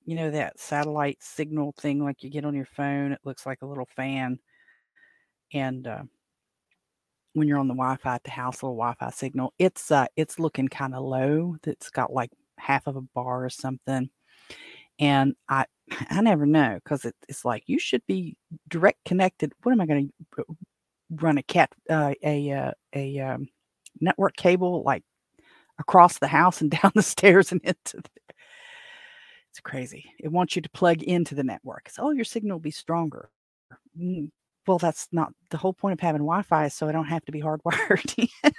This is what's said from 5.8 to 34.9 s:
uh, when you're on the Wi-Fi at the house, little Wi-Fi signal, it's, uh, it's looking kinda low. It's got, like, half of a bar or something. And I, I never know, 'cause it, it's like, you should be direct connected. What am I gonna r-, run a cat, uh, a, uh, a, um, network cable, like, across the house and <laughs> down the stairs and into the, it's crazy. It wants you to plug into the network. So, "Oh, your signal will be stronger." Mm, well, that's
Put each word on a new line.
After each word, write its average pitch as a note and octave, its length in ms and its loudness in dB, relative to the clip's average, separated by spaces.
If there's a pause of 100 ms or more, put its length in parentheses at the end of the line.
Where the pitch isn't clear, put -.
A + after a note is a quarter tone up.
uh, A2+ 160 -10 (1300)
when D3+ 140 2
you're D3 120 2
on C3+ 80 0
the B2+ 60 -2
Wi-Fi C3 420 -2
at A#2+ 80 -8
the C3 80 -14
house, B2+ 300 -8
little C3 140 -6
Wi-Fi A#2+ 340 -4
signal, C3 480 -6
it's, - 340 0
uh, C#3 140 4 (100)
it's - 240 -4
looking D3 280 -2
kinda C3 320 -6
low. C#3 560 0 (100)
It's - 240 -8
got, - 240 -4
like, B2 180 -4 (280)
half C#3 280 0
of C#3 80 -6
a C3+ 60 -10
bar B2+ 440 -6
or B2+ 40 -4
something. C3 600 -6 (880)
And C#3 360 4 (140)
I, C3+ 160 2 (440)
I F#3 120 0
never F#3 240 4
know, C#3+ 400 4
'cause C#3+ 200 -4
it, - 100 -6 (120)
it's - 180 -14
like, A#2 220 -2
you D4+ 120 0
should - 280 -2
be F#3 300 -4 (300)
direct E3+ 380 2
connected. F#3 480 0 (100)
What B3 80 2
am A#3+ 100 4
I F3 60 2
gonna C#3+ 200 2 (300)
r-, - 80 -6 (680)
run D#3 280 2
a B2+ 40 -10
cat, - 300 2 (160)
uh, D3 240 2 (100)
a, C#3+ 280 0
uh, C3+ 200 -4 (220)
a, C#3 260 -6
um, C3 300 -6 (520)
network F#3 360 0
cable, F3+ 460 2
like, B2 200 -2 (760)
across F3 400 8
the C3+ 80 0
house D#3 340 4
and D3+ 100 2
<laughs> D3+ 120 -2
down G3 120 8
the G#3+ 80 6
stairs F#3+ 480 6
and F3+ 120 0
into - 340 -6
the, - 120 -18 (1400)
it's - 100 -20
crazy. - 600 -12
It D#3 120 -6
wants F3 240 0
you F3 60 -2
to - 80 -10
plug E3+ 340 2
into E3+ 320 0
the C#3+ 80 -2
network. - 460 -8
So, - 180 -10
"Oh, D4+ 40 2
your B3+ 140 0
signal G#3 320 -4
will E3 40 -10
be D#3 100 -6
stronger." - 580 -4 (720)
Mm, F3 320 -6 (360)
well, F#3 120 4
that's E3+ 320 -2